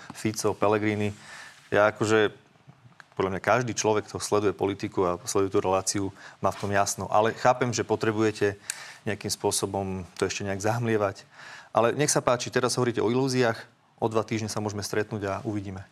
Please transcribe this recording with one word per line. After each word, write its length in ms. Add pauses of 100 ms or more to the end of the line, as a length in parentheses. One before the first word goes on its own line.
(120)
Fico, 400
Pellegrini. 640 (560)
Ja 240
akože, 400 (800)
podľa 240
mňa 80
každý 240
človek, 400
kto 80
sleduje 320
politiku 560
a 40 (120)
sleduje 320
tú 80
reláciu, 420 (380)
má 80
v 160
tom 80
jasno. 320
Ale 240
chápem, 400
že 160
potrebujete 720 (480)
nejakým 240
spôsobom 720 (160)
to 80
ešte 160
nejak 160
zahmlievať. 640 (480)
Ale 240
nech 160
sa 80
páči, 320
teraz 240
hovoríte 240
o 80
ilúziách, 720 (220)
o 80
dva 160
týždne 240
sa 80
môžeme 240
stretnúť 480
a 40 (120)
uvidíme. 460